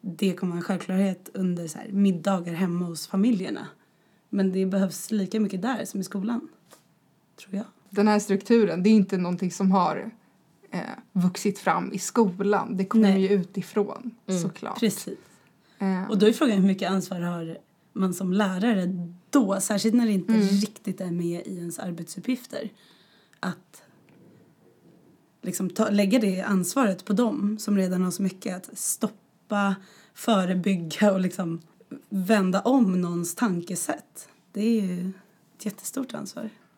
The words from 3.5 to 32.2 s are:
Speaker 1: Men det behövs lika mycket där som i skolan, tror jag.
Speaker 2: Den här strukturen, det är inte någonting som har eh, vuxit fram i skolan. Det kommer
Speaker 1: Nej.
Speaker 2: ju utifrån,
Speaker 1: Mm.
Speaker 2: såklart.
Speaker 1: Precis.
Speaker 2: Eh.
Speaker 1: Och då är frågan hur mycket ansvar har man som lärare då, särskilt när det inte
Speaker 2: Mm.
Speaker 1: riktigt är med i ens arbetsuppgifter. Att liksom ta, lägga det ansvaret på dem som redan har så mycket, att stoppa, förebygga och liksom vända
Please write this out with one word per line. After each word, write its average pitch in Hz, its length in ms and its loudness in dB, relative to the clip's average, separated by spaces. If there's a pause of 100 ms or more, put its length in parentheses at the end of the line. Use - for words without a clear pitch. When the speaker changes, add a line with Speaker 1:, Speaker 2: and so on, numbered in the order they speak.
Speaker 1:
Men 196 220 2
det 190 140 0
behövs 190 460 -2
lika 208 280 -2
mycket 196 220 -2
där 233 240 -4
som - 140 -8
i 190 40 -4
skolan, 226 440 -6 (920)
tror - 160 -12
jag. 202 100 -6 (240)
Speaker 2:
Den 208 180 2
här 214 120 6
strukturen, 196 640 2
det 208 60 6
är 220 40 8
inte 196 240 4
någonting 180 340 -2
som 190 200 2
har 180 400 2 (600)
eh, 185 80 -6 (320)
vuxit 185 480 0
fram 180 340 0
i 196 60 -4
skolan. 196 760 0
Det 190 80 0
kommer 214 240 6
Speaker 1:
Nej. 196 120 6
Speaker 2:
ju 190 80 2
utifrån, 202 800 -2 (160)
Speaker 1:
Mm. 185 140 -2
Speaker 2:
såklart. - 380 -6
Speaker 1:
Precis. - 380 -2 (640)
Speaker 2:
Eh. 190 300 -2
Speaker 1:
Och 220 80 0
då 202 100 6
är 226 40 8
frågan 233 260 2
hur 190 100 6
mycket 190 240 0
ansvar 185 280 -2
har 170 380 -6 (360)
man 190 200 0
som 185 200 -2
lärare 185 800 0 (160)
då, 196 320 2
särskilt 208 340 0
när 240 100 6
det 220 60 2
inte 196 220 2
Speaker 2:
Mm. 214 140 6
Speaker 1:
riktigt 196 540 0
är 180 100 -6
med 170 360 -2
i 185 100 -8
ens 170 220 -10
arbetsuppgifter. 185 880 -8 (680)
Att - 440 -10 (1600)
liksom 180 280 -4
ta, 220 200 0
lägga 202 300 4
det 190 220 0
ansvaret 190 640 0
på 208 80 -2
dem 214 460 0
som 208 180 0
redan 180 260 0
har 185 80 -2
så 180 100 -6
mycket, 185 340 -4
att - 220 -16
stoppa, - 1000 -4 (380)
förebygga 185 1000 2
och 190 60 0
liksom 175 420 -4 (480)
vända 190 520 2